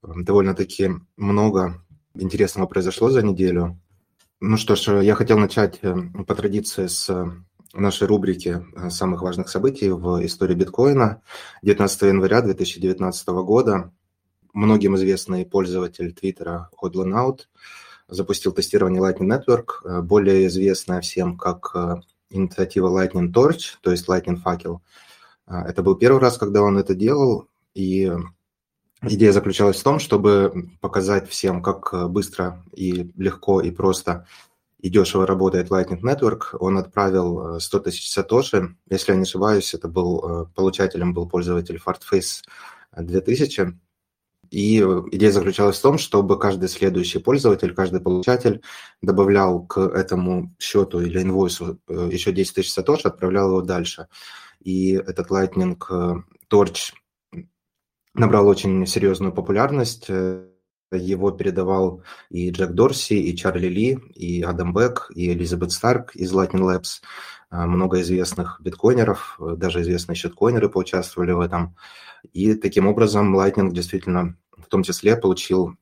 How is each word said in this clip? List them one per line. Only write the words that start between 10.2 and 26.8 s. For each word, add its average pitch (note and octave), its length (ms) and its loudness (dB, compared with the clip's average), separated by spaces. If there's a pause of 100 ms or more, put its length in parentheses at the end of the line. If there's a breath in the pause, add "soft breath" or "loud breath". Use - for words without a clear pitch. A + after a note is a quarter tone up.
истории F2+ 300 -2
биткоина. A#2 680 2 (400 loud breath)
Девятнадцатого G2+ 460 2
января F#2+ 340 4
две G2 120 0
тысячи F2 260 -6
девятнадцатого F#2 640 -4
года G2+ 480 0 (600)
многим G2+ 440 2
известный F#2+ 500 -2
пользователь F2+ 680 -4
Твиттера E2+ 560 -8 (120)
Hodlin F#2 320 -4
Out B2+ 300 -2 (680 loud breath)
запустил F#2 440 -4
тестирование F#2+ 500 0
Lightning F#2 260 0
Network, A#2+ 380 2 (180)
э, F2+ 160 -6
более F#2+ 460 4
известное F#2 540 0
всем F2 360 -4
как, F2+ 380 -6
э, F2 220 -4 (340)
инициатива F#2 580 -2
Lightning F2+ 440 0
Torch, C#3+ 500 2
то F#2 80 2
есть F2 180 -2
Lightning F2+ 280 0
факел. F2 460 -6 (640 soft breath)
Э, F2+ 100 -10 (100)
это F2+ 160 -4
был F#2+ 120 4
первый B2+ 260 6
раз, B2 180 4
когда G2+ 240 2
он G2 160 4
это F#2+ 160 0